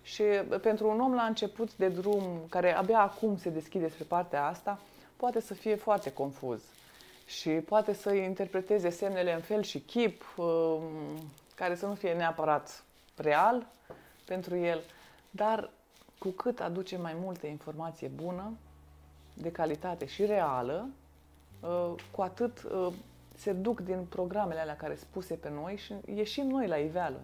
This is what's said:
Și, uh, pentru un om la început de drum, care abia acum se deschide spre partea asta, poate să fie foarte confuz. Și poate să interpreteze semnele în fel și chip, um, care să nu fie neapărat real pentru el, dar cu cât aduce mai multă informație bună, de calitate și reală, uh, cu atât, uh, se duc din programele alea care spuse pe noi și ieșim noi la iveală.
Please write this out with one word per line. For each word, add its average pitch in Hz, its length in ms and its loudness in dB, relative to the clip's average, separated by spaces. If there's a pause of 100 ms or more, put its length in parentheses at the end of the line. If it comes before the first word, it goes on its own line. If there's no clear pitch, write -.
Și, - 200 -6
uh, 202 380 4
pentru 220 300 4
un 220 100 4
om 254 140 4
la 240 100 4
început 220 520 -2
de 190 120 4
drum, 185 640 0
care 180 260 4
abia 208 240 6
acum 202 380 4
se 175 120 -2
deschide 160 400 -2
spre 160 140 -10
partea 175 420 0
asta, 175 340 -4 (360)
poate 240 240 0
să 214 140 -6
fie 214 220 0
foarte 202 380 2
confuz. 135 480 -4 (640)
Și - 240 -6
poate 202 440 2
să 202 200 0
interpreteze 190 760 2
semnele 180 440 0
în 165 80 -2
fel 208 200 0
și - 180 -4
chip, - 440 0 (140)
um, 165 440 2 (760)
care 175 200 -2
să 180 100 -6
nu 202 80 -2
fie 196 200 0
neapărat 160 680 2 (320)
real 185 520 6 (580)
pentru 180 300 -4
el, 170 260 2 (480)
dar 214 420 0 (480)
cu 190 100 -2
cât 240 300 -2
aduce 185 380 -4
mai 170 220 -6
multă 180 280 -6
informație 151 600 -8
bună, 180 460 -8 (800)
de 165 180 -6
calitate 165 540 -2
și 196 200 0
reală, 165 640 2 (720)
uh, 175 340 0 (180)
cu - 100 -4
atât, 233 420 -2
uh, 185 300 0 (440)
se 202 160 -2
duc 208 260 0
din 185 260 -4
programele 180 540 -2
alea 151 160 -4
care 147 200 -6
spuse 180 400 -8
pe 160 140 -10
noi 156 260 -6
și 202 180 -12 (120)
ieșim 214 420 -2
noi 262 200 2
la 170 80 0
iveală. 156 480 -2